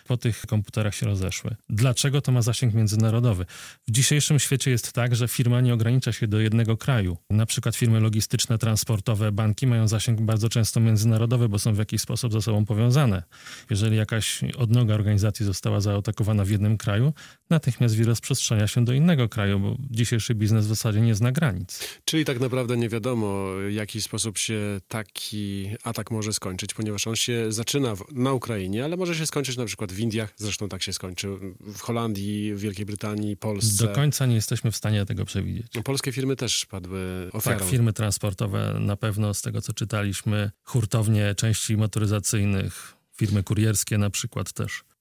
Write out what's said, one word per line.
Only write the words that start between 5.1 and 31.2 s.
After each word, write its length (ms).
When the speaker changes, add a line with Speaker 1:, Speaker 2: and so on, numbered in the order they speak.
Speaker 1:
że 120
firma 320
nie 140
ogranicza 380
się 160
do 120
jednego 360
kraju. 400
Na 160
przykład 300
firmy 240
logistyczne, 580
transportowe, 720
banki 340
mają 220
zasięg 320
bardzo 280
często 320
międzynarodowy, 680
bo 100
są 160
w 40
jakiś 240
sposób 300
ze 100
sobą 220
powiązane. 580
Jeżeli 260
jakaś 440
odnoga 380
organizacji 520
została 340
zaatakowana 640
w 60
jednym 280
kraju, 340
natychmiast 440
wirus 140
rozprzestrzenia 580
się 180
do 80
innego 360
kraju, 320
bo 160
dzisiejszy 440
biznes 300
w 40
zasadzie 320
nie 140
zna 180
granic. 560
Speaker 2:
Czyli 200
tak 160
naprawdę 360
nie 120
wiadomo, 580
w 40
jaki 300
sposób 360
się 500
taki 800
atak 260
może 220
skończyć, 420
ponieważ 320
on 100
się 360
zaczyna 420
w, 180
na 200
Ukrainie, 520
ale 120
może 180
się 120
skończyć 300
na 80
przykład 280
w 60
Indiach, 380
zresztą 320
tak 140
się 100
skończył 460